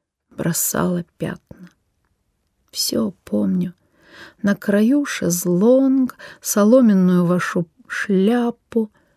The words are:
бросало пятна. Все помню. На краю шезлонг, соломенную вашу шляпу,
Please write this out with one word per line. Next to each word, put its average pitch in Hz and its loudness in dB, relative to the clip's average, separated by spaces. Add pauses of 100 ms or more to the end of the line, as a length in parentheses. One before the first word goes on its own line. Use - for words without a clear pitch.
(300)
бросало 175 -4 (140)
пятна. - -12 (1000)
Все 220 -4 (100)
помню. 190 -2 (680)
На 202 0
краю 226 0
шезлонг, 240 0 (240)
соломенную 202 4
вашу 175 -2 (200)
шляпу, 226 -2 (260)